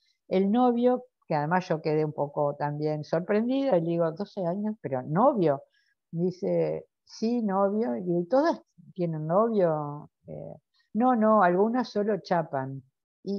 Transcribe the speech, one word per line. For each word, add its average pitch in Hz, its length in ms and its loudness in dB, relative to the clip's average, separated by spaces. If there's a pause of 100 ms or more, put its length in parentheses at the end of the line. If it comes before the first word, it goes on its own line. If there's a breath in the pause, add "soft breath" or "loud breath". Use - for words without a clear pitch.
(300)
El 196 220 2
novio, 247 520 2 (240)
que 165 80 -2
además 160 320 0
yo 160 140 -2
quedé 156 240 0
un 151 80 -4
poco 147 420 -2
también 151 480 -4
sorprendida, 220 760 0
y 170 40 0
le 165 80 -2
digo, 170 240 0
"Doce 196 320 -8
años, 208 360 -4
pero 131 220 -4
novio". 165 600 2 (460)
Dice, 165 800 -2 (160)
"Sí, 233 400 -4
novio". 208 540 0
Y 196 60 -8
digo, 175 180 0
"¿Y 170 40 -4
todas 285 360 2 (320)
tienen 160 340 -4
novio?". 165 840 0 (180)
Eh, - 280 -14 (380)
"No, 247 220 4
no, 214 280 6
algunas 220 460 2
solo 208 320 -2
chapan". 135 600 -4 (400)
"¿Y, 202 180 -6